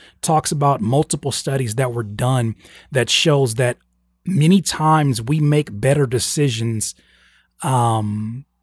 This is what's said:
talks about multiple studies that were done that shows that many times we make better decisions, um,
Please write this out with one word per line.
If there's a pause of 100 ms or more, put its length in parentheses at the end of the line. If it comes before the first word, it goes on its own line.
(220)
talks
about
multiple
studies
that
were
done (380)
that
shows
that (460)
many
times
we
make
better
decisions, (680)
um, (180)